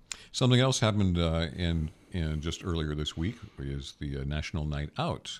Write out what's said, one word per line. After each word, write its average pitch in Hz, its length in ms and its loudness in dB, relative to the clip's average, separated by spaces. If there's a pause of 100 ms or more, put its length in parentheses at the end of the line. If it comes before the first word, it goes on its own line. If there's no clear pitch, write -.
(320)
Something 127 280 6
else 131 200 4
happened, 101 400 4
uh, 82 360 2
in, 85 360 0 (200)
in 78 300 -2
just 82 240 -4
earlier 78 300 0
this 76 200 -4
week 85 220 -4 (220)
is 69 400 -8
the, 69 180 -6
uh, 67 60 -6
National 76 420 -4
Night 73 320 -4
Out. 143 420 -6